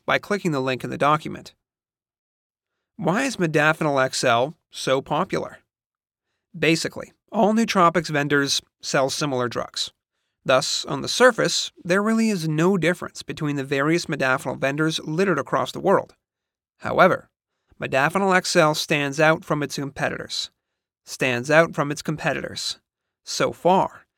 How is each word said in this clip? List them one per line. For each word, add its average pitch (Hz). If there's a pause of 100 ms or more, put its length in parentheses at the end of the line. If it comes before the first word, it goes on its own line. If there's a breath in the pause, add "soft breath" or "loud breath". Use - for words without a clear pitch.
by -
clicking 190
the 139
link 131
in 131
the 127
document. - (1400)
Why 190
is 269
Modafinil 156
X -
L 127 (140)
so 135
popular? 156 (1000)
Basically, 156 (200)
all 214
nootropics 185
vendors 143 (200)
sell 135
similar 131
drugs. - (520)
Thus, -
on 143
the 135
surface, 226 (120)
there 185
really 226
is 170
no 165
difference 170
between 147
the 139
various 143
modafinil 135
vendors 151
littered 165
across 135
the 131
world. 160 (640)
However, 143 (520)
Modafinil 160
X 185
L 156
stands 143
out 160
from 151
its 143
competitors. - (540)
Stands 127
out 156
from 147
its 143
competitors. - (460)
So 131
far, - (120)